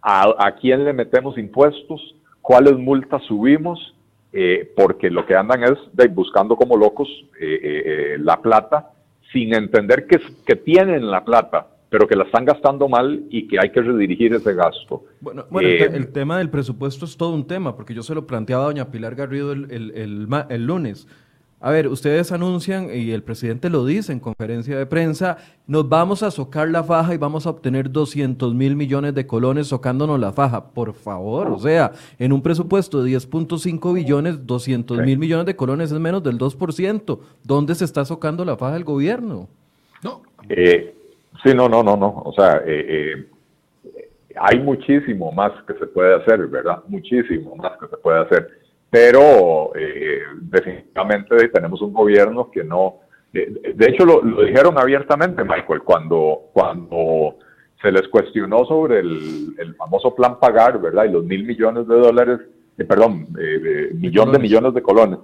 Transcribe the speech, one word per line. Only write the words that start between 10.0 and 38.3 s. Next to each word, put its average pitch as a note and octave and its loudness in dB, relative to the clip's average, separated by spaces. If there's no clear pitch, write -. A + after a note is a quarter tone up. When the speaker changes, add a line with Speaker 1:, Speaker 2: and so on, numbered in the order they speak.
Speaker 1:
que, E3+ 4
que B2 2
tienen E3+ 2
la F#2 -2
plata, A2+ 0
pero G#2 4
que G#2+ 2
la F#2+ 2
están A#2 0
gastando C#3 2
mal B2+ 0
y A#2 -6
que G2 -2
hay G2+ 2
que B2 0
redirigir A2+ 0
ese G#2 0
gasto. E2 -4
Speaker 2:
Bueno, C#3 -14
bueno, F#3 0
el F3 4
te-, E3 4
Speaker 1:
Eh, - 2
Speaker 2:
el C3 -8
tema C#3+ -4
del E3+ -6
presupuesto C#3 -8
es D#3 -18
todo E3+ -6
un D3+ -6
tema, E3+ -8
porque A2 -16
yo A#2 -12
se D#3 -10
lo D3+ -8
planteaba B2 -4
a - -2
doña C#3+ -6
Pilar A2+ -12
Garrido C#3 -8
el, C#3 -10
el, A2+ -12
el G#2+ -10
ma-, C#3+ -4
el A#2 -6
lunes. D3 -6
A B2+ -4
ver, D3+ 0
ustedes D3+ -2
anuncian, F3+ -6
y A2+ -6
el A2+ -6
presidente A#2+ -8
lo D3+ 0
dice E3+ -4
en B2+ -8
conferencia A#2 -8
de C3+ -6
prensa, E3 -4
"Nos D3 0
vamos F3 0
a G#3 -2
socar D3 -6
la E3 -2
faja E3 0
y E3+ -4
vamos D3 -6
a E3+ -4
obtener C3 -6
doscientos C3 -4
mil C3+ 0
millones C#3+ -4
de C3 -4
colones C3 -2
socándonos C3+ -4
la G2+ -2
faja". B2 -2
Por A2 -8
favor, G#2+ -8
o G#2 -6
sea, D3 0
en C3 0
un C3+ 0
presupuesto E3+ -2
de B2+ -2
diez C3 -4
punto E3 -6
cinco F3 -4
billones, D3 -2
doscientos B2 -4
mil C3+ 0
millones E3 -2
de F#3 -4
colones D3 -4
es D#3 -4
menos E3+ -4
del B2 -4
dos C3+ -4
por D#3+ -6
ciento. F#3 -4
¿Dónde D3 0
se F3+ -4
está C#3+ -4
socando D#3+ -6